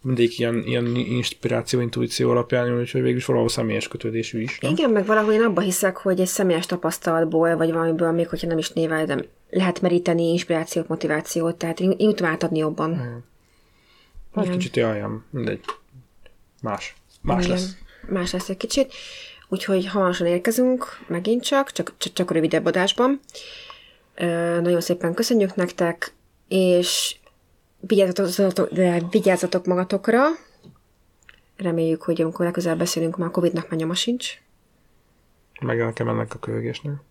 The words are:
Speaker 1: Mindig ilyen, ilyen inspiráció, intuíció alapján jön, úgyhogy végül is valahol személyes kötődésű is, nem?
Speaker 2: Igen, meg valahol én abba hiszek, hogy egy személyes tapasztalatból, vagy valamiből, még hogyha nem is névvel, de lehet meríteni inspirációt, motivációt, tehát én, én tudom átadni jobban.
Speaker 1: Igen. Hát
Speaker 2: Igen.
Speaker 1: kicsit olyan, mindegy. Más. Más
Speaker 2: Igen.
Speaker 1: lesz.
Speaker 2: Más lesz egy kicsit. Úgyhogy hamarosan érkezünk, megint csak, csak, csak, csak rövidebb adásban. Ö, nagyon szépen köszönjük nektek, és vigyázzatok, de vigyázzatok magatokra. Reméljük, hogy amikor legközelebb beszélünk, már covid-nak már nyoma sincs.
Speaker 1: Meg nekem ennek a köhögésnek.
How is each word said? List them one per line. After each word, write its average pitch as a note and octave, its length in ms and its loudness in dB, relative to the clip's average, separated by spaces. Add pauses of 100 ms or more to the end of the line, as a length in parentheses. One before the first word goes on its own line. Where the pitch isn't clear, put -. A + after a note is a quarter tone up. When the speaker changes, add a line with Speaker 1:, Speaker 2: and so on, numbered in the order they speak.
Speaker 1:
Mindig A#2+ 360 2
ilyen, A#2 280 0
ilyen A#2+ 200 0 (100)
inspiráció, A#2+ 840 -2
intuíció B2 500 0
alapján A#2+ 360 2
jön, A#2+ 120 0
úgyhogy B2 240 -2
végül B2+ 140 2
is B2+ 80 -4
valahol A#2 240 2
személyes A2 400 -2
kötődésű A2+ 520 -4
is, A#2 180 -6
nem? C3+ 120 -2
Speaker 2:
Igen, B3+ 200 2
meg G3+ 160 4
valahol G#3+ 260 4
én G#3+ 100 4
abba G3+ 180 2
hiszek, F#3 360 0
hogy F#3+ 240 0
egy F#3 60 4
személyes F3 400 0
tapasztalatból, E3 880 0
vagy E3 160 0
valamiből, E3 400 0
még E3+ 160 0
hogyha F3 180 -6
nem E3 120 0
is D#3 120 -2
névvel, D#3+ 360 0
de - 180 -4 (260)
lehet F#3 300 0
meríteni F3 500 2
inspirációt, E3 580 -2
motivációt, E3 680 -2
tehát E3 240 -4
én, F#3 100 2
én G#3 240 4
tudom F3 160 0
átadni D#3+ 280 -2
jobban. D#3 340 -2
Speaker 1:
Igen. A#2+ 320 -6 (1120)
Hát F#3+ 100 0
Speaker 2:
Igen. F3+ 140 -2
Speaker 1:
kicsit - 180 -4
olyan, A2 540 -2
mindegy. A2+ 300 -6 (1000)
Más. G#2+ 340 -6 (260)
Más F3+ 220 2
Speaker 2:
Igen. F3+ 120 0
Speaker 1:
lesz. F#3 200 -6 (320)
Speaker 2:
Más F3+ 240 -4
lesz F#3 160 -6
egy F#3+ 80 -6
kicsit. C4 360 -2 (560)
Úgyhogy F#3+ 380 0
hamarosan F#3 400 0
érkezünk, A#3+ 580 2 (220)
megint G3+ 360 -2
csak, C#4 300 0
csak, - 260 -6
csak, - 140 -6
csak F3+ 180 -2
rövidebb E3 360 2
adásban. G3+ 540 2 (960)
Ö, F3 120 -4 (340)
nagyon F3 200 2
szépen F3 340 -2
köszönjük G#3+ 400 2
nektek, F3 580 -2 (360)
és F3+ 680 2 (640)
vigyázzatok, F#3+ 880 2
de F3 400 2
vigyázzatok F#3 560 2
magatokra. F#3+ 580 2 (1300)
Reméljük, E3 460 0
hogy E3+ 180 0
amikor E3 240 0
legközelebb E3+ 340 0
beszélünk, E3+ 380 -2
már E3+ 140 -2
covid-nak E3+ 400 0
már E3 80 -2
nyoma D#3+ 160 -2
sincs. - 440 -4 (1200)
Speaker 1:
Meg A#2 180 -2
nekem A#2 300 -2
ennek A2+ 260 -4
a A2+ 40 -14
köhögésnek. A#2 560 -6 (160)